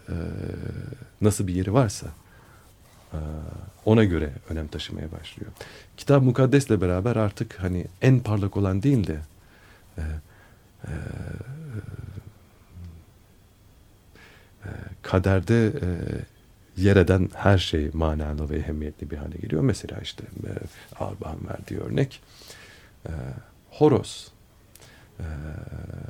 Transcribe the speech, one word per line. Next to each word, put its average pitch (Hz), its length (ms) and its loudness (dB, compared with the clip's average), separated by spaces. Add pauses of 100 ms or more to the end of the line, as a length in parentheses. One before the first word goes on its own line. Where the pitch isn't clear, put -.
e, 90 60 -6 (1040)
nasıl 101 260 4
bir 90 80 -2
yeri 92 180 0
varsa, 110 340 2 (1040)
e, 80 60 -6 (680)
ona 110 200 8
göre 78 280 2 (160)
önem 80 200 -4
taşımaya 82 440 -8
başlıyor. - 400 -14 (440)
Kitab-ı 139 280 6
Mukaddes'le 127 460 4
beraber 95 460 2
artık - 460 -2
hani 90 240 -2 (160)
en 131 180 8
parlak 104 360 0
olan 98 260 2
değil 127 240 4
de, 78 140 -4 (760)
e, 85 40 -4 (840)
e, - 80 -10 (3750)
e, 101 60 -10 (320)
kaderde, 95 640 4
e, 87 220 -2 (920)
yer 98 140 8
eden 92 380 6
her 98 240 6
şey 78 340 0
manalı 78 580 0
ve 78 60 -2
ehemmiyetli 76 540 -6
bir 73 60 -8
hale 78 200 -10
geliyor. 147 260 -2
Mesela - 400 -2
işte, - 220 -12
e, - 280 -10 (520)
Auerbach'ın - 440 -8
verdiği - 320 -8
örnek, - 420 -2 (840)
e, 78 60 -8 (580)
Horos, - 580 2 (880)
e, 87 60 -10 (840)